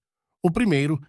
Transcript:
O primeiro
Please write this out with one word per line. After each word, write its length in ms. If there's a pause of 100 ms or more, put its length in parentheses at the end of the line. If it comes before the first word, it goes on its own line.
(420)
O 80
primeiro 600